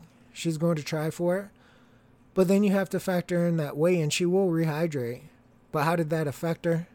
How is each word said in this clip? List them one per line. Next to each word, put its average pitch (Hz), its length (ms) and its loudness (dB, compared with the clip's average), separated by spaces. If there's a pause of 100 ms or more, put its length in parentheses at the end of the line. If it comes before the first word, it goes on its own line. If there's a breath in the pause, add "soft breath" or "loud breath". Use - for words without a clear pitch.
(340)
she's 165 240 -4
going 170 180 0
to 147 80 -6
try 156 260 -4
for 175 280 -2
it. 202 80 -6 (880 soft breath)
But 185 140 4
then 196 160 4
you 202 80 4
have 196 180 0
to 185 100 -2
factor 175 480 0
in 170 100 0
that 147 200 -4
weigh-in. 165 320 2
She 175 160 0
will 185 240 2
rehydrate. 151 720 -2 (500)
But 151 120 0
how 165 120 2
did 165 140 -2
that 160 180 0
affect 165 380 -4
her? 165 300 0